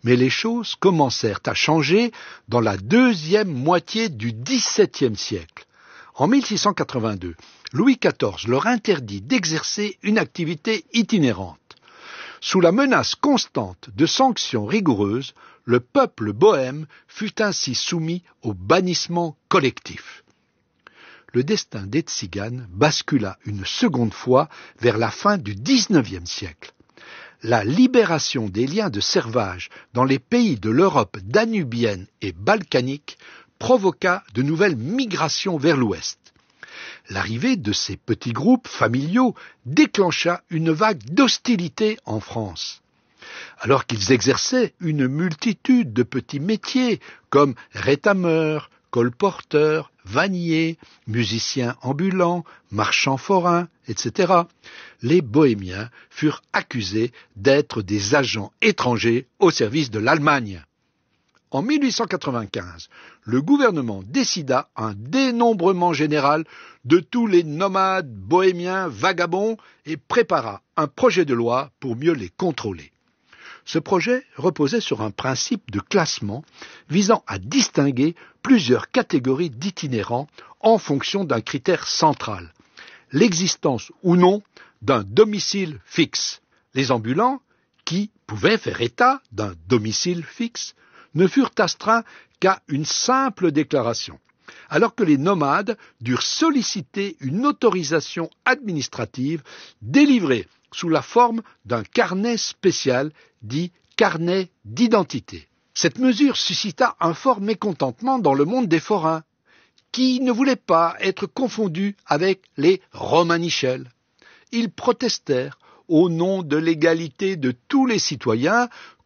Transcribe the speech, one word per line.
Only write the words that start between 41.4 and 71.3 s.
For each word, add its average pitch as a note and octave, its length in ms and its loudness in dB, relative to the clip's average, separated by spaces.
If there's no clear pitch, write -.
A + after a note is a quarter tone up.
en A2 140 -4
France. - 600 -10
Alors - 260 2
qu'ils G#2 260 -2
exerçaient C3+ 680 2
une D3+ 280 0
multitude F3 840 0
de A#2+ 120 2
petits C3+ 360 -6
métiers A3 600 -2
comme C#3+ 260 4
rétameurs, D#3 960 0
colporteurs, D3+ 1000 0
vanniers, E3 720 0
musiciens A#2 760 -2
ambulants, F3 600 -2
marchands A2 460 0
forains, F3 500 0
et A2+ 100 -8
cetera, E3+ 500 2
les E3 200 4
bohémiens G#2+ 680 0
furent - 320 -2
accusés A2+ 580 -4
d'être C3+ 460 2
des G2+ 340 -2
agents A2 360 -2
étrangers A#2+ 680 0
au F3 120 6
service B2+ 400 -2
de A2 80 -4
l'Allemagne. B2+ 640 0
En C#3 120 -2
mille C#4+ 200 0
huit B3+ 80 0
cent A#3 140 -4
quatre-vingt-quinze, G#2+ 840 -8
le B2 180 0
gouvernement D#3+ 640 2
décida C3+ 720 -2
un A2 200 -6
dénombrement F#3+ 1000 0
général D3 520 0
de D#3+ 140 6
tous A#3 260 0
les F3 180 4
nomades F#3 680 -2
bohémiens F3+ 760 0
vagabonds F3 720 -2
et D3+ 120 -8
prépara C3 640 -2
un D#3 100 0
projet F3+ 380 2
de C3+ 80 0